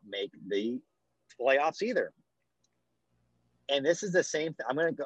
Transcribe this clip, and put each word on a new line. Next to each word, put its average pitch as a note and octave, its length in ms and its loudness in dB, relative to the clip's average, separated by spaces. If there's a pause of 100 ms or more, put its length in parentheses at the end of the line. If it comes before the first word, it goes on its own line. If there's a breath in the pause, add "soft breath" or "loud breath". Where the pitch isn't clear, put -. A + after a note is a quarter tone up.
make G2+ 240 -6 (180)
the A2 320 0 (600)
playoffs C#3 420 2
either. G3 300 -2 (1600)
And C#3 160 0
this E3+ 180 2
is G3 100 -4
the F3 100 6
same D#3 320 -4
th-, B2 140 -10
I'm C3 80 0
gonna E3 160 2
go, - 140 -8